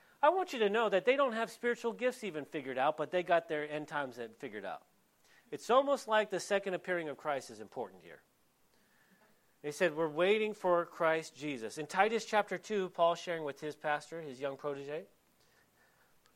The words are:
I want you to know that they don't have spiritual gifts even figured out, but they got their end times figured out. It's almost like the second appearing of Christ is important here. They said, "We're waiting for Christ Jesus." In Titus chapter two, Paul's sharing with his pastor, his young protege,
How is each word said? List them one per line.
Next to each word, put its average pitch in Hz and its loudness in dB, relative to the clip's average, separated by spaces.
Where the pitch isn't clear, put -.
I 285 8
want 359 4
you 262 -4
to 208 6
know 214 4
that 185 4
they 262 6
don't 277 4
have 226 -2
spiritual 233 -2
gifts 240 -2
even 156 -4
figured 135 -6
out, 143 2
but 147 -4
they 180 2
got 165 2
their 151 -4
end 151 -6
times 135 -6
figured 104 -10
out. 85 -10
It's - -10
almost 269 4
like 214 2
the 180 -2
second 196 0
appearing 175 -4
of 139 -8
Christ 139 -4
is 110 -14
important 95 -10
here. 80 -20
They 147 -6
said, 156 0
"We're 160 0
waiting 202 2
for 175 2
Christ 160 0
Jesus." 127 -6
In 151 -8
Titus 214 2
chapter 202 0
two, 190 -4
Paul's 170 2
sharing 165 -6
with 139 -8
his 151 -8
pastor, 151 -4
his 135 -12
young 139 -6
protege, 147 -8